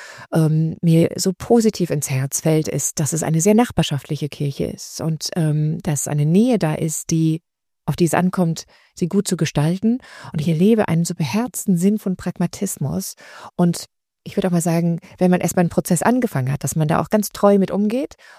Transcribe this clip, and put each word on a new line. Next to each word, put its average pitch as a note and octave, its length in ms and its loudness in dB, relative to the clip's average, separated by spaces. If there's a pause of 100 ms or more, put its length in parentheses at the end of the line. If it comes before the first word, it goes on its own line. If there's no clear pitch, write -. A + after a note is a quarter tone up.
(320)
ähm, D#3+ 480 2
mir E3 360 4
so F#3+ 200 -2
positiv A3 540 2
ins D3 180 -4
Herz C3+ 300 -2
fällt, D#3 300 0
ist, - 320 -4
dass D3 120 -2
es D#3+ 120 -2
eine D#3+ 160 0
sehr G3+ 140 4
nachbarschaftliche D#3 760 0
Kirche - 380 -6
ist - 340 -12
und, D#3+ 340 -4
ähm, D#3 480 0
dass D3 240 -4
eine D3 180 0
Nähe G#3 360 4
da D#3 140 0
ist, - 360 -4
die D#3+ 320 2 (420)
auf - 120 -4
die F3+ 80 2
es D#3 100 0
ankommt, F3 500 0 (300)
sie E3+ 140 -4
gut G3 180 0
zu F3+ 100 -2
gestalten. F3 600 0 (340)
Und D#3 80 -4
ich D3 80 -2
erlebe G3 400 4
einen E3 160 2
so E3+ 100 -6
beherzten F#3+ 600 -2
Sinn G3+ 220 2
von F#3 180 -4
Pragmatismus. F3+ 1000 -6 (420)
Und F3 300 0 (380)
ich - 120 -10
würde F#3+ 120 0
auch F3 40 0
mal F3 80 2
sagen, E3+ 400 0 (180)
wenn F3+ 120 4
man F3+ 100 2
erstmal F3 240 0
einen E3 60 0
Prozess - 320 0
angefangen G3+ 500 0
hat, - 100 -4
dass C#3+ 140 -4
man D#3 100 0
da D#3+ 140 2
auch D#3+ 80 -4
ganz G#3+ 220 0
treu G3+ 280 4
mit F#3 120 0
umgeht G#3+ 440 -2 (240)